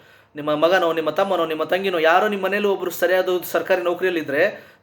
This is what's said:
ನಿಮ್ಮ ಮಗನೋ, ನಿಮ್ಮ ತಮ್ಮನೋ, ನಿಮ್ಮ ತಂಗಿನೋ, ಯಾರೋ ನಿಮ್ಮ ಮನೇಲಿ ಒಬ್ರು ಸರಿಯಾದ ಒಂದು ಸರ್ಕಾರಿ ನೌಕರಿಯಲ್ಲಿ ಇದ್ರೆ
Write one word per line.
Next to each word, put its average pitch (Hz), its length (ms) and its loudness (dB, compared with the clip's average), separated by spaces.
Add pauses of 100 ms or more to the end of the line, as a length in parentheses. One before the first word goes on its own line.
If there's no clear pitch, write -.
(360)
ನಿಮ್ಮ 151 180 -2
ಮಗನೋ, 165 380 2
ನಿಮ್ಮ 160 180 -2
ತಮ್ಮನೋ, 180 360 0
ನಿಮ್ಮ 156 180 -2
ತಂಗಿನೋ, 180 340 -2
ಯಾರೋ 175 300 4
ನಿಮ್ಮ 196 160 -4
ಮನೇಲಿ 202 220 0
ಒಬ್ರು 185 240 -2
ಸರಿಯಾದ 180 380 0
ಒಂದು 180 160 -2
ಸರ್ಕಾರಿ 175 380 -2
ನೌಕರಿಯಲ್ಲಿ 175 380 -2
ಇದ್ರೆ 147 280 0 (340)